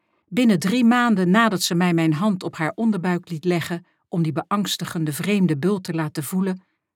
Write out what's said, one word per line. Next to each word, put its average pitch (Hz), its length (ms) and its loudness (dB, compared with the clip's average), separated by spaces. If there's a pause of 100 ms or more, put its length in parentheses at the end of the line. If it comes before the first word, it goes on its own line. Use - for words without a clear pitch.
(300)
Binnen 208 300 4
drie 233 260 2
maanden 226 440 4
nadat 208 320 4
ze - 140 -2
mij 180 180 2
mijn 165 200 4
hand 185 300 -2
op 170 120 -8
haar 156 200 -4
onderbuik 185 540 -2
liet 160 160 -8
leggen 175 400 -2 (240)
om 170 140 -2
die 156 80 -2
beangstigende 165 800 -4
vreemde 170 440 0
bult 185 260 -2
te 170 100 -8
laten 156 300 -6
voelen, 185 380 -4 (340)